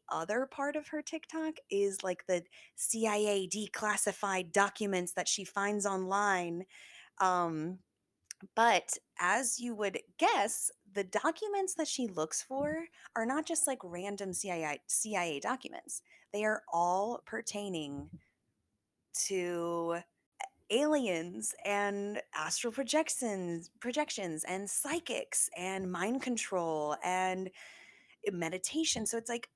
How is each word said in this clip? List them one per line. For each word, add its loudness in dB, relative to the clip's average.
other 0
part -4
of -4
her -4
TikTok -4
is, 0
like, -4
the 2
C 0
I 2
A 2
declassified 0
documents 2
that 0
she 0
finds 0
online. 2
Um, 2
but 6
as 2
you -2
would 0
guess, 4
the 0
documents 0
that 0
she 0
looks 0
for -2
are 2
not 0
just, 2
like, -2
random -4
C -4
I -2
A, -6
C 0
I 2
A -2
documents. -6
They 0
are 2
all 2
pertaining -6
to 0
aliens 2
and 0
astral -2
projections, 0
projections -2
and -4
psychics 0
and -2
mind 0
control 0
and 0
meditation. 0
So -2
it's -6
like -6